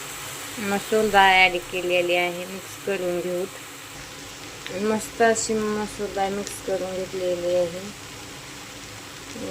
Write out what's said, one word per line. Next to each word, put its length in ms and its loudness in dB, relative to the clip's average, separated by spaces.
मसूर 480 2
डाळ 220 10
ॲड 240 8
केलेली 420 2
आहे, 320 0
मिक्स 400 -10
करून 340 0
घेऊ. 240 -2
मस्त 340 0
अशी 320 4
मसूर 640 -2
डाळ 120 2
मिक्स 380 -4
करून 300 -2
घेतलेली 580 0
आहे. 520 0